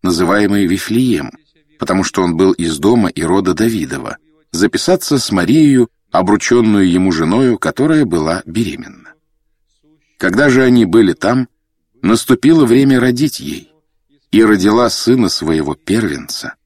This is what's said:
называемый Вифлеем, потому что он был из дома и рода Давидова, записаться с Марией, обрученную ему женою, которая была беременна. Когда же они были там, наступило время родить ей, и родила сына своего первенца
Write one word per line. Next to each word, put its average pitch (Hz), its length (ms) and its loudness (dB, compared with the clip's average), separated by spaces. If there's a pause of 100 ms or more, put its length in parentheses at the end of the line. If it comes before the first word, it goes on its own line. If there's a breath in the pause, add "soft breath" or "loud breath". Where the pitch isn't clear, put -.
называемый 95 640 0
Вифлеем, 104 640 -2 (480)
потому 95 260 -2
что - 180 -4
он 87 140 -2
был 95 160 2
из 82 260 -4
дома 101 320 2
и 78 120 -8
рода 92 320 -2
Давидова, 104 640 -6 (340)
записаться - 680 -2
с - 120 -6
Марией, 123 580 2 (220)
обрученную 104 800 2
ему 92 220 0
женою, 101 460 0
которая 147 460 0
была 82 420 -4
беременна. 107 680 -8 (1040)
Когда 110 320 0
же 131 160 4
они 123 200 4
были 95 280 4
там, 120 360 -2 (540)
наступило 131 640 2
время 131 340 4
родить 127 420 -2
ей, - 320 -14 (600)
и 110 100 4
родила 107 480 2
сына 117 380 0
своего 78 460 -4
первенца - 800 -6 (120)